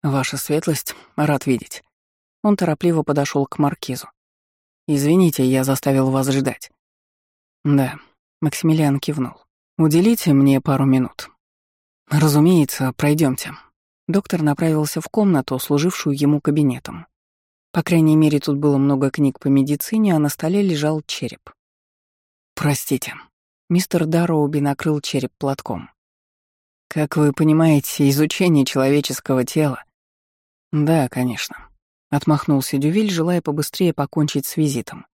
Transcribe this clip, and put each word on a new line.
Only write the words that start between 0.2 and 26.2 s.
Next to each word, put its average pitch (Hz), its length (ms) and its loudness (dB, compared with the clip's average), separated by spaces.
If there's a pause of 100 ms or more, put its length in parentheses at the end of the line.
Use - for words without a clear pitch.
светлость, 156 560 -4 (220)
рад 147 280 0
видеть». - 400 -4 (580)
Он 208 140 2
торопливо 165 460 0
подошёл 143 440 -2
к - 120 -14
маркизу. 139 500 -4 (800)
«Извините, 151 560 2
я 131 180 2
заставил 135 480 0
вас 135 200 0
ждать». 135 400 -4 (960)
«Да», 143 340 0 (420)
Максимилиан 156 580 0
кивнул. 143 360 -6 (420)
«Уделите 170 560 2
мне 139 300 4
пару 135 240 0
минут». 131 420 0 (800)
«Разумеется, 151 880 2
пройдёмте». 147 560 0 (560)
Доктор 180 340 -2
направился 151 600 0
в - 60 -14
комнату, 165 500 0
служившую 147 600 -2
ему 147 220 2
кабинетом. 139 680 -2 (680)
По 170 100 0
крайней 160 340 4
мере, 151 240 4
тут 143 160 -2
было 143 220 2
много 139 320 2
книг 139 280 -2
по - 100 -4
медицине, 147 680 2
а - 20 2
на 147 120 0
столе 185 320 -2
лежал 156 440 0
череп. - 460 -12 (1000)
«Простите». - 600 -4 (540)
Мистер 170 380 0
Дарроуби 160 540 0
накрыл 143 400 -2
череп 131 380 -6
платком. 135 520 -6 (1000)